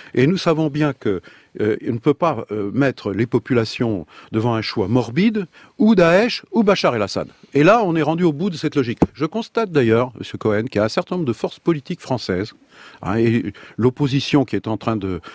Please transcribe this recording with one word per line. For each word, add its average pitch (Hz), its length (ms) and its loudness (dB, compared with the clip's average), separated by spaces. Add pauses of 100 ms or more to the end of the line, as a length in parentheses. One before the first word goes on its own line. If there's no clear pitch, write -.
(140)
Et 127 120 4
nous 185 100 2
savons 160 320 0
bien 147 240 0
que, 98 300 -4 (380)
euh, 107 160 0 (120)
on 117 60 -2
ne 117 40 -4
peut 143 160 2
pas, 143 380 -2
euh, 101 200 -4
mettre 123 400 -2
les 104 140 0
populations 117 800 -2 (240)
devant 113 240 0
un 110 80 -2
choix 104 240 -4
morbide, 143 600 0 (320)
ou 214 160 6
Daesh, 180 580 4
ou 233 100 4
Bachar 185 320 2
el-Assad. 98 340 -4 (260)
Et 143 100 4
là, 220 200 6
on 170 120 0
est 160 60 2
rendu 160 200 -2
au 170 100 4
bout 170 180 -4
de 160 60 -8
cette 143 200 -4
logique. 117 220 -2 (160)
Je 143 100 -6
constate 220 480 -4
d'ailleurs, 120 460 2
Monsieur - 200 -10
Cohen, 110 260 0
qu'il - 120 -6
y 101 60 2
a - 20 2
un 110 40 2
certain 180 280 -4
nombre 170 100 -4
de 120 60 0
forces - 260 -6
politiques 170 420 -4
françaises, 107 520 -4 (500)
hein, 95 140 -4
et 113 360 0 (240)
l'opposition 131 680 0
qui - 100 -6
est 101 140 -4
en 110 80 -4
train 113 200 -2
de, 92 240 -4 (140)